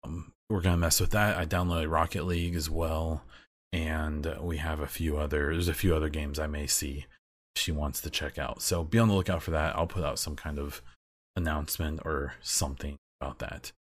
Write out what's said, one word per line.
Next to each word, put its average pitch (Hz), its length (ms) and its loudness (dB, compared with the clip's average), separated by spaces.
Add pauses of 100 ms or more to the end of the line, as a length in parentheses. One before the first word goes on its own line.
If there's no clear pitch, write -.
um, 80 300 -10 (160)
we're 92 100 2
gonna 90 160 6
mess 82 240 4
with 85 120 4
that. 104 260 4
I 87 80 0
downloaded 85 440 2
Rocket 80 360 2
League 87 300 0
as 80 140 -2
well, 80 540 0 (480)
and, 78 560 -2
uh, 82 140 -4
we 85 160 -2
have 78 240 -2
a 73 60 -2
few 78 300 -2
other, 73 360 0
there's 87 160 2
a 76 40 0
few 87 220 4
other 78 140 2
games 73 300 -4
I 76 80 -2
may 73 200 -4
see 69 380 -2 (500)
she - 160 -2
wants 73 300 -2
to - 80 -6
check - 280 -6
out. - 240 -6
So 85 220 0
be 113 160 4
on 113 80 8
the 104 60 6
lookout 92 300 2
for 87 80 -2
that. 78 260 2
I'll 82 100 2
put 85 160 -2
out 73 160 -2
some 76 160 -4
kind 73 240 -6
of 71 220 -6 (560)
announcement 78 680 -2
or 71 360 -2
something 71 540 -2 (240)
about 67 200 -8
that. - 340 -10 (140)